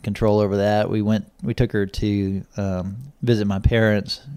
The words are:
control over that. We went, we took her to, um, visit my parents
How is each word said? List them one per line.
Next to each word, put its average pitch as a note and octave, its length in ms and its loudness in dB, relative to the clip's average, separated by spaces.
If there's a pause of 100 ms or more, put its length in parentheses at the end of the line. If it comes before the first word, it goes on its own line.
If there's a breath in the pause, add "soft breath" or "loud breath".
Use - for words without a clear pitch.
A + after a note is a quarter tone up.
control G#2 360 2
over G2+ 180 2
that. G#2 340 2
We G#2+ 100 0
went, G#2 300 -2 (100)
we A#2+ 140 -4
took A#2+ 160 0
her G2+ 160 0
to, G2 560 -2 (140)
um, F#2+ 400 -4 (260)
visit A2+ 220 2
my G2 140 0
parents G#2+ 600 2 (180)